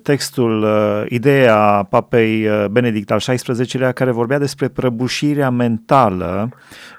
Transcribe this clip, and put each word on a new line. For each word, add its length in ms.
textul, 600
uh, 440
ideea 800
papei, 580
uh, 240
Benedict 400
al 80
Șaisprezecelea, 720
care 200
vorbea 260
despre 300
prăbușirea 840
mentală, 1000